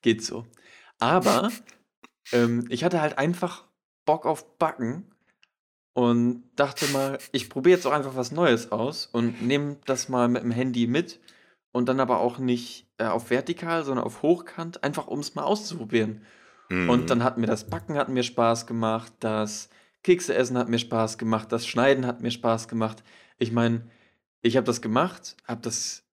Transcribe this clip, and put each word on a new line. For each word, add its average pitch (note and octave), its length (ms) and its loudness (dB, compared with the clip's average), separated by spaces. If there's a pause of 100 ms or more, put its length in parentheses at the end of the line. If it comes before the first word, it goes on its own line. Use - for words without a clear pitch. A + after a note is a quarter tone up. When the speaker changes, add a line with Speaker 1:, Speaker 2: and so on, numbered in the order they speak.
Speaker 1:
Geht A2+ 220 2
so. A#2 240 -10 (520)
Aber, D#3+ 520 4 (400)
Speaker 2:
<laughs> - 400 -18
Speaker 1:
ähm, A#2+ 380 2
ich B2 160 -4
hatte F3 160 2
halt D3+ 160 0
einfach E3+ 480 -2 (400)
Bock D#3 200 2
auf - 320 -4
Backen C#3+ 560 -2 (800)
und A#2+ 500 2 (120)
dachte C#3+ 320 0
mal, C3+ 300 -2 (160)
ich C3 160 -4
probier D#3 240 4
jetzt F3+ 120 2
auch C3+ 60 2
einfach C#3 240 -2
was B2 160 -4
Neues C3+ 400 2
aus A#2+ 360 -4
und A#2 340 -2
nehm C#3+ 440 -2
das C3 220 -2
mal B2 220 2
mit A#2+ 140 0
dem A#2+ 80 -2
Handy A#2+ 360 0
mit C#3+ 320 -2 (540)
und B2 160 0
dann C3 100 2
aber B2 220 2
auch A#2+ 160 0
nicht, B2 500 -4 (120)
äh, A2+ 60 -2
auf A2+ 240 -2
vertikal, E3 540 -2
sondern C3+ 220 -2
auf - 160 -8
hochkant, E3+ 640 -2
einfach D3 220 -4
um's C#3+ 280 -8
mal C#3+ 80 -4
auszuprobieren. A#2 800 -2 (460)
Speaker 2:
Mhm. F2+ 200 0
Speaker 1:
Und B2 200 4
dann A#2+ 140 4
hat A#2+ 140 2
mir A2+ 100 0
das G#2+ 220 -2
Backen E3 280 -6
hat C#3+ 100 0
mir B2+ 160 0
Spaß A#2 420 0
gemacht, A2+ 540 -2
das G#2+ 480 -4 (360)
Kekse F3+ 320 2
essen B2+ 220 2
hat A#2 120 -2
mir A#2 100 2
Spaß A2+ 380 -2
gemacht, A2 340 -2
das A#2 160 -4
Schneiden C3 380 4
hat B2 160 -4
mir A#2+ 100 -2
Spaß A#2 380 -2
gemacht. A2 340 -4 (340)
Ich A#2 140 -2
mein, A#2 400 0 (500)
ich A#2 140 4
hab B2+ 80 4
das A2+ 180 -2
gemacht, C3 540 -2 (100)
hab A#2 180 -10
das - 500 -8